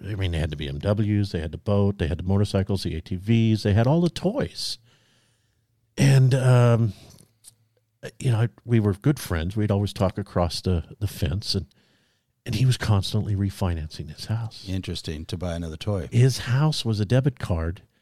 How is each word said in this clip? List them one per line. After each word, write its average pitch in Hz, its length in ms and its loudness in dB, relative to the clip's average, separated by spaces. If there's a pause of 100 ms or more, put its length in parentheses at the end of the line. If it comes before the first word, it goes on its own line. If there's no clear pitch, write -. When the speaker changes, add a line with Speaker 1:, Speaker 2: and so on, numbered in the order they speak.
Speaker 1:
I 101 80 -8
mean, 92 160 -2
they 80 80 0
had 76 120 -2
the 76 40 -8
B 73 140 -8
M 71 100 -8
Ws, 104 540 0
they 85 80 -2
had 78 100 -6
the 80 60 -10
boat, 101 400 0
they 85 100 0
had 82 120 -4
the 85 40 -8
motorcycles, 98 600 0
the 80 120 -4
A 82 60 -6
T - 160 -8
Vs, 110 460 2
they 104 100 2
had 113 120 4
all 156 140 2
the 175 100 2
toys. - 680 -6 (1200)
And, 135 360 6
um, 120 600 6 (1200)
you 131 140 0
know, 113 160 2 (160)
we 117 160 2
were 104 140 4
good 143 260 0
friends. 87 380 -4
We'd 107 140 2
always 101 200 0
talk - 260 0
across 90 440 -2
the, 87 220 0 (160)
the 101 80 -2
fence, 95 480 -4
and, 82 100 -4 (800)
and 117 100 -4
he 131 100 2
was 127 120 2
constantly 101 580 0
refinancing 87 800 -4
his - 120 -16
house. 113 420 -8
Speaker 2:
Interesting, 87 560 -8
to - 120 -10
buy 85 180 -6
another 82 200 -8
toy. 98 360 -4
Speaker 1:
His 123 280 4
house 143 460 0
was 110 160 0
a 104 40 0
debit 131 340 2
card 82 420 -4 (200)